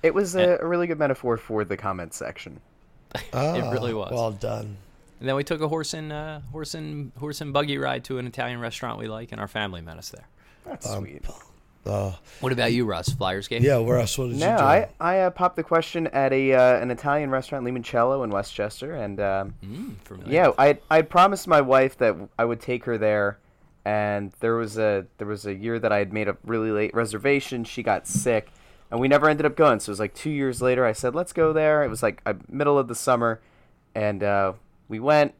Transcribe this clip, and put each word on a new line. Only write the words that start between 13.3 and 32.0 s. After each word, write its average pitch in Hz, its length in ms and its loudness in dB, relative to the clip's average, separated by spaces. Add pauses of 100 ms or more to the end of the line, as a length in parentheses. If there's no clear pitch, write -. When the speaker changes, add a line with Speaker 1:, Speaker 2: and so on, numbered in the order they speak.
Speaker 2:
game? 117 160 0
Speaker 3:
yeah, 135 200 4
Russ, 117 340 0
what 131 120 -4
did 123 80 -4
Speaker 1:
No, 165 140 2
Speaker 3:
you 233 60 2
do? 170 60 4
Speaker 1:
I, 165 260 4 (100)
I, 180 220 0
uh, 180 80 2
popped 180 260 0
the 160 80 -4
question 165 440 0
at 135 260 2
a, 135 200 4
uh, 127 260 8
an 123 120 -2
Italian 143 400 -2
restaurant, 131 340 -4
Limoncello 123 600 0
in 110 40 -4
Westchester, 104 640 -4
and, 104 280 -8
um, 98 320 -2 (120)
Speaker 2:
Mm, 127 380 -12
familiar. 98 300 -10
Speaker 1:
yeah, 160 260 6
I, 143 180 8 (140)
I 160 100 6
promised 185 460 4
my 156 140 6
wife 131 380 4
that 110 160 4 (220)
I 117 60 2
would 117 160 0
take 123 240 -4
her 117 140 -2
there, 104 420 0 (460)
and 104 560 -2
there 117 140 2
was 110 220 -4
a, 104 280 2 (120)
there 104 100 -8
was 104 180 -6
a 101 80 -4
year 113 260 -4
that 107 140 2
I 104 60 2
had 101 120 -2
made 107 160 -2
a 101 160 -2
really 110 280 -2
late 104 220 0
reservation. 117 680 -2
She 113 200 -10
got 101 220 0
sick, - 460 -2 (400)
and 117 80 -2
we 131 80 2
never 143 220 6
ended 151 160 2
up 147 100 2
going. 139 240 6
So - 100 -10
it 104 40 -4
was, 95 80 -8
like, 104 120 -4
two - 160 -8
years 135 320 -2
later, 127 240 4
I 113 60 2
said, 123 240 -2
"Let's 175 180 -4
go 160 200 2
there." 151 300 4
It 131 60 0
was, 110 140 -6